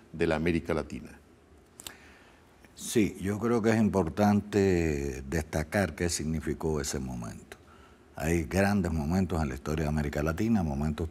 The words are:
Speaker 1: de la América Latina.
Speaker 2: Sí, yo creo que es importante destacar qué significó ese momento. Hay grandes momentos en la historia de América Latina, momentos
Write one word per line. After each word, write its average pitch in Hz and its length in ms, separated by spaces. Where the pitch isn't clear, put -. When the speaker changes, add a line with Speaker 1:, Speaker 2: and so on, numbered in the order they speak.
Speaker 1:
de 82 120
la 80 120
América 82 360
Latina. - 460
Speaker 2:
Sí, - 460
yo 101 180
creo 117 240
que 113 100
es 113 100
importante 90 1500
destacar 80 640
qué 87 140
significó 78 720
ese 69 200
momento. 62 580
Hay 82 280
grandes 95 500
momentos 82 480
en 71 80
la 64 60
historia 76 280
de 76 60
América 73 340
Latina, 95 400
momentos 78 480